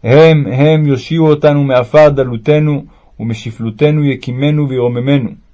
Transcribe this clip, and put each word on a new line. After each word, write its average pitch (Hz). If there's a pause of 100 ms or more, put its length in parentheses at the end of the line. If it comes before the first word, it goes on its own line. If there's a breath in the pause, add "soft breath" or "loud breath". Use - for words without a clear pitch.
הם, 151
הם 151
יושיעו 156
אותנו 147
מעפר 135
דלותנו, 143 (360 soft breath)
ומשפלותנו 117
יקימנו 139
וירוממנו. 123 (240)